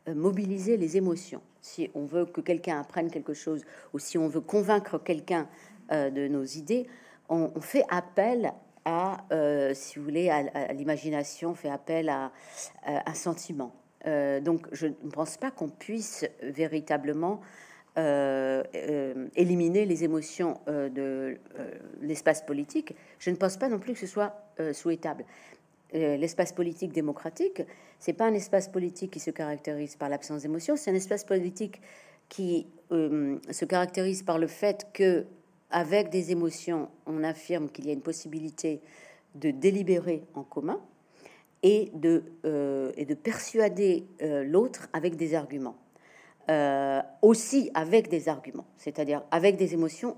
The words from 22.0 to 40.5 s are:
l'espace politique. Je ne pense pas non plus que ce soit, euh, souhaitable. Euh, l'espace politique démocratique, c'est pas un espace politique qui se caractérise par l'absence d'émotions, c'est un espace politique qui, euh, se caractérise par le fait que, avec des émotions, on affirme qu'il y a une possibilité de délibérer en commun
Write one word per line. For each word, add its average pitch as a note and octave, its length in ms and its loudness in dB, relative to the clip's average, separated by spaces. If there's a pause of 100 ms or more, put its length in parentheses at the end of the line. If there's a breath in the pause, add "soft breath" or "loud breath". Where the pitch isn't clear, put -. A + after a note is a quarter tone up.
l'espace D3+ 420 2
politique. D3 520 -4 (240 loud breath)
Je - 120 -2
ne F3 60 0
pense F#3+ 200 2
pas C4 120 0
non A3 100 0
plus B3 140 -6
que - 80 -10
ce F#3+ 60 -6
soit, G#3 260 -2 (260)
euh, D#3 140 -2
souhaitable. E3 520 -4 (680 loud breath)
Euh, D3+ 220 2
l'espace E3 360 0
politique E3+ 380 -4
démocratique, E3 720 -2 (360 loud breath)
c'est E3 160 -4
pas A3+ 120 2
un A3 80 4
espace F#3+ 320 2
politique F#3 460 -4
qui E3 80 -10
se E3 100 -6
caractérise D3 680 -6
par C#3+ 120 -4
l'absence C#3+ 340 -6
d'émotions, E3 320 -2
c'est C#4+ 160 -2
un F#3 40 4
espace F#3+ 300 0
politique F#3 560 -2 (480 loud breath)
qui, F3 380 -2 (260)
euh, D3 460 0 (120)
se - 160 -6
caractérise F#3 560 0
par E3 160 0
le D#3+ 80 2
fait G3+ 480 -2
que, F#3 320 4 (440)
avec F3 400 2
des F3 200 0
émotions, E3+ 580 -2 (180)
on D#3 160 -2
affirme D#3+ 460 -2
qu'il C#3 180 -12
y D3+ 40 0
a - 20 0
une C#3 100 -4
possibilité D#3 800 -6 (540 loud breath)
de D3+ 160 0
délibérer F3 720 2 (100)
en C#3 80 -8
commun D3+ 380 -4 (840 loud breath)